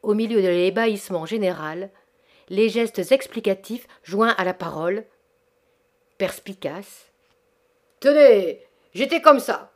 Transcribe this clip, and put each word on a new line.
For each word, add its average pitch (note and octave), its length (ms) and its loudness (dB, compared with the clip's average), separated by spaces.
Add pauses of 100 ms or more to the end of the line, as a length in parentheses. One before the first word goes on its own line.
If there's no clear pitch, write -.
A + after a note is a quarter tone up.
au G#3+ 100 0
milieu A3 280 0
de F#3 60 2
l'ébahissement F#3 760 -2
général, F3+ 640 -6 (600)
les G#3 200 2
gestes G#3+ 420 -4
explicatifs A3+ 760 -4 (160)
joints A3 340 0
à F#3 80 -2
la F3+ 80 -4
parole, F3 520 -6 (1120)
perspicace. « - 920 -10 (880)
Tenez, B3+ 680 4 (280)
j'étais C#4 280 -2
comme D4 180 8
ça. - 360 -8